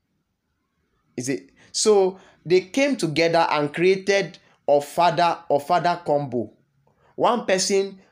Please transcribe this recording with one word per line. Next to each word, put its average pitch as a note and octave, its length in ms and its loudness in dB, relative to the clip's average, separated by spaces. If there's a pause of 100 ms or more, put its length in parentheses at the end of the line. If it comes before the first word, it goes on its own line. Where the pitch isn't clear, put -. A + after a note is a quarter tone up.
(1160)
Is B2+ 120 -6
it? C3+ 200 -6 (220)
So F#3+ 480 2 (260)
they F#3 160 2
came C4+ 340 -2
together E3 540 0
and D3 240 -2
created F#3+ 640 0 (300)
Ofada, E3 840 0
Ofada E3+ 560 0
combo. C#3 460 -4 (640)
One G#3+ 300 0
person G3 540 -2 (120)